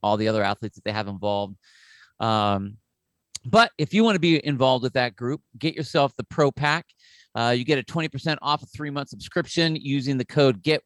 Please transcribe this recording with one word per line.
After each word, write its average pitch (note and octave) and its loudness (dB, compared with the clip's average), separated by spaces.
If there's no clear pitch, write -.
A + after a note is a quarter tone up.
all G#2+ 2
the A2 0
other A2 2
athletes G#2 -4
that - -18
they G#2+ -4
have G#2 -4
involved. G2+ -4
Um, G#2 0
but A3 6
if D3+ -4
you G#3+ 6
wanna G#3 4
be D#3+ 2
involved C3 2
with B2 -2
that B2 0
group, B2 -6
get D#3+ -4
yourself C#3+ 0
the A#2 -8
Pro D3 2
Pack. D3 -2
Uh, A#2 0
you B2 0
get C#3+ 2
a A#2+ -4
twenty D#3+ -4
percent D3+ -6
off D3 -2
a - -20
three-month C#3+ -10
subscription D#3+ -2
using C#3 -2
the B2 -2
code C3 2
get D3+ 0